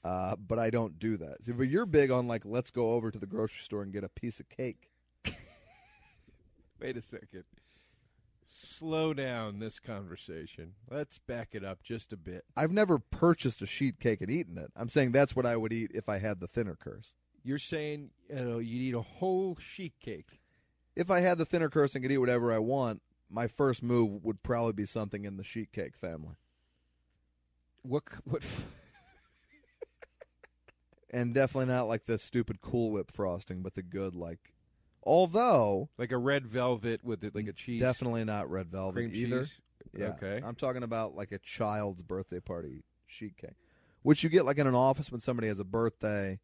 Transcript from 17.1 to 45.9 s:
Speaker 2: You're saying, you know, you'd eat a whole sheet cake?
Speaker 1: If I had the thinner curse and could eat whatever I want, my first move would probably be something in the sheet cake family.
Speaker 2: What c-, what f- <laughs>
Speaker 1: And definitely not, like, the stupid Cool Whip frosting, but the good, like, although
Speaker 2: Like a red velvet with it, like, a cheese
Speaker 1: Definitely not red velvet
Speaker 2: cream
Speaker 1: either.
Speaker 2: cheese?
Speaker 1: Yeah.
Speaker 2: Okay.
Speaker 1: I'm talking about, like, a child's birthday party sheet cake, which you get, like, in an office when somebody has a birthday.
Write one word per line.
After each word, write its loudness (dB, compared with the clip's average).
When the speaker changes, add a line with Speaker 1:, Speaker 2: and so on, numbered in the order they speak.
Speaker 2:
You're -4
saying, -6
you -4
know, -2
you'd -4
eat -2
a 0
whole -2
sheet -12
cake? -12
Speaker 1:
If 0
I 6
had 6
the 2
thinner 2
curse 4
and -4
could 2
eat 6
whatever 4
I 4
want, 0
my -2
first 2
move 4
would -2
probably 2
be 0
something -4
in -8
the -8
sheet -8
cake -6
family. -8
Speaker 2:
What -2
c-, -14
what -2
f- -8
<laughs> -20
Speaker 1:
And -2
definitely 2
not, 2
like, -2
the 0
stupid -2
Cool 0
Whip -2
frosting, -4
but -8
the -8
good, -6
like, -10
although 6
Speaker 2:
Like -2
a 0
red 2
velvet 0
with -4
it, -6
like, -4
a -6
cheese -6
Speaker 1:
Definitely 0
not -2
red -2
velvet -4
Speaker 2:
cream -2
Speaker 1:
either. 0
Speaker 2:
cheese? -10
Speaker 1:
Yeah. -2
Speaker 2:
Okay. -4
Speaker 1:
I'm -8
talking -2
about, -2
like, -8
a -8
child's -4
birthday -6
party -8
sheet -14
cake, -16
which 6
you 4
get, 6
like, 2
in 4
an 4
office 2
when -8
somebody -2
has -2
a -4
birthday. -2